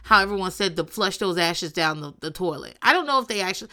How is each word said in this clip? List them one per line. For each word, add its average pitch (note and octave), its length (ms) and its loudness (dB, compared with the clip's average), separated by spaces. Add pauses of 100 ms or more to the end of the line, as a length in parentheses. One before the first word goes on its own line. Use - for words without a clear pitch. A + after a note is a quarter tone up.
how G#3+ 160 6
everyone G3 320 0
said F#3+ 240 -2
to E3 80 -2
flush G3 360 -2
those F#3 180 0
ashes E3+ 340 0
down D#3 300 -2
the, D3 180 -12
the D#3 120 -8
toilet. D3+ 500 -6
I A#3+ 100 4
don't E4+ 140 4
know C#4 140 2
if A#3 80 -4
they G#3 140 -2
actually, F#3 320 -4